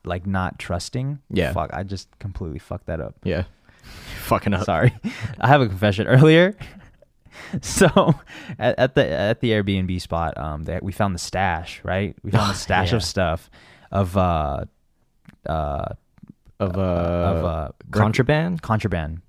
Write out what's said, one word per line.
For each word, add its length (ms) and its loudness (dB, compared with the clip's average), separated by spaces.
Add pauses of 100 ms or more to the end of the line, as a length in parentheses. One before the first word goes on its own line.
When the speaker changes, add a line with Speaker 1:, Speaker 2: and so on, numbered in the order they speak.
Speaker 1:
like, 220 -6
not 340 -4
trusting. 600 -6 (100)
Speaker 2:
Yeah. 240 0
Speaker 1:
Fuck, 200 -4
I 100 -6
just 240 -10 (120)
completely 400 -8
fucked 280 -12
that 120 -4
up. 240 -10
Speaker 2:
Yeah. 200 0 (400)
<laughs> 0 - (400)
Fucking 300 0
up. 120 0
Speaker 1:
Sorry. 280 4 (240)
<laughs> 220 -8
I 80 2
have 140 8
a 60 2
confession 400 0
earlier. 540 6
<laughs> 60 -16 (960)
So 520 4 (460)
at, 180 2
at 180 2
the, 140 4
at 320 0
the 100 0
Airbnb 500 0
spot, 360 -4
um, 260 -8
they, 200 -6
we 80 -6
found 240 -2
the 40 -6
stash, 640 -4
right? 400 -4
We 60 -8
found 140 2
Speaker 2:
<laughs> 60 0
Oh, 40 -4
Speaker 1:
the 40 -8
stash 340 0
Speaker 2:
yeah. 60 2
Speaker 1:
of 60 -2
stuff, 460 -2 (420)
of, 240 0
uh, 500 0 (840)
uh, 380 -2 (760)
Speaker 2:
Of, 180 -2
uh, 40 0
Speaker 1:
of, 640 0
uh, 240 -2 (220)
Speaker 2:
contraband? 680 2
Speaker 1:
contraband. 680 -2